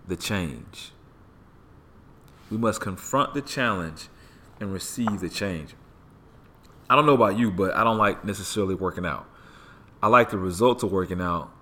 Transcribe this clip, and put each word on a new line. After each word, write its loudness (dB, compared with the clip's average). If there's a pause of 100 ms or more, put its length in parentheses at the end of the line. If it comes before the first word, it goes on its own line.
the -6
change." -6 (1600)
We -4
must 0
confront -4
the -4
challenge -4 (500)
and -6
receive -4
the -6
change. -6 (1120)
I 6
don't 6
know 8
about 4
you, 2
but 0
I 2
don't 2
like 2
necessarily -2
working -4
out. -6 (760)
I 2
like 6
the -4
results 2
of -2
working -2
out -4